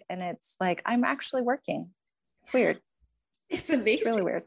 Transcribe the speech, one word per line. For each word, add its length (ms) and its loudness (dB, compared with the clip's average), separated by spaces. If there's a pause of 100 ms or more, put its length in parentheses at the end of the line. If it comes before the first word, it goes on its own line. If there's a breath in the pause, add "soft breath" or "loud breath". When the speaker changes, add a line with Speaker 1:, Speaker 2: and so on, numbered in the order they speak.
Speaker 1:
And 120 -6
it's 400 -8
like, 240 0
I'm 180 2
actually 380 -2
working. 500 -2 (500)
It's 120 -6
weird. 260 2 (720)
Speaker 2:
It's 200 -4
amazing. 240 4
Speaker 1:
It's 120 0
really 160 2
weird. 260 -2